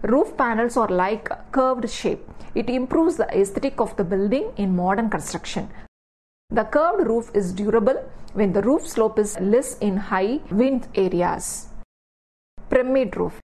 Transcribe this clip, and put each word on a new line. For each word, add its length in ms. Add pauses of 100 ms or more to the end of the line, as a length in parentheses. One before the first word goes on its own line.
roof 340
panels 400
are 120
like 400 (240)
curved 380
shape. 360 (280)
It 160
improves 460
the 120 (100)
aesthetic 420
of 160
the 80
building 520
in 200
modern 340
construction. 580 (840)
The 140
curved 420
roof 280
is 180
durable 580 (220)
when 200
the 100
roof 240
slope 320
is 220
less 380
in 180
high 440 (100)
wind 440
areas. 760 (1000)
Pyramid 460
roof. 240 (140)